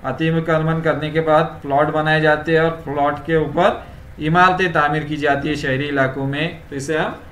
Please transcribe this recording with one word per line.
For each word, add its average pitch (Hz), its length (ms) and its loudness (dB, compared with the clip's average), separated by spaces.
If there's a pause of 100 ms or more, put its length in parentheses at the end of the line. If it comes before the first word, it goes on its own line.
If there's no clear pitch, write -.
अतिक्रमण 160 760 0
करने 151 300 -2
के 160 100 0
बाद 156 400 2
प्लॉट 143 300 2
बनाए 156 300 2
जाते 151 300 2
हैं 160 100 4
और 165 80 2 (140)
प्लॉट 143 380 -2
के 160 160 0
ऊपर 156 480 2 (360)
इमारतें 180 520 4
तामीर 151 300 0
की 147 140 -6
जाती 143 320 0
है 147 80 -2
शहरी 143 300 -2
इलाकों 135 400 -2
में। 156 320 -4 (100)
तो 143 60 -12
इसे 147 220 -4
हम 196 140 -2 (200)